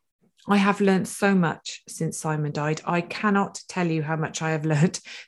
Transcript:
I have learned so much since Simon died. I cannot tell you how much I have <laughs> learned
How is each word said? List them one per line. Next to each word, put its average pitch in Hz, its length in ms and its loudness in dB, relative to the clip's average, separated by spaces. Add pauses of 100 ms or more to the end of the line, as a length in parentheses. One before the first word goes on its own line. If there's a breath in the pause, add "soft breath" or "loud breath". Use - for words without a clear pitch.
(480)
I 202 100 6
have 196 240 4
learned 190 260 4
so 196 260 0
much - 540 0
since - 300 -6
Simon 151 340 -2
died. 151 340 -2
I 175 160 0
cannot 196 680 -2
tell 175 200 -2
you 160 160 0
how 160 120 -4
much 156 260 -4
I 160 100 -2
have 156 140 -2
<laughs> 156 80 2
learned 160 260 2 (280 loud breath)